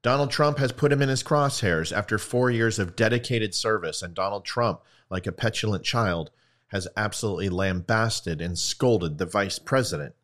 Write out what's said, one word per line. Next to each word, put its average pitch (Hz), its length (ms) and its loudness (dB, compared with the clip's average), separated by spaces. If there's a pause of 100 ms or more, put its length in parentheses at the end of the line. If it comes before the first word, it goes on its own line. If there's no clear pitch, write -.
Donald 135 280 2
Trump 147 280 2
has 131 120 2
put 143 220 2
him 143 100 4
in 135 60 2
his 131 160 0
crosshairs 101 640 2
after 104 260 0
four 123 320 2
years 113 300 2
of 90 160 -2
dedicated 113 640 2
service, 98 460 -2
and 87 120 -12
Donald 98 300 -2
Trump, 117 380 0 (260)
like 92 180 -4
a 95 60 -4
petulant 107 500 -2
child, 120 480 0 (380)
has 92 180 -4 (100)
absolutely 101 520 -2
lambasted 92 920 0
and 85 160 -4
scolded 87 600 0
the 90 80 -2
vice 101 320 -2
president 85 640 -2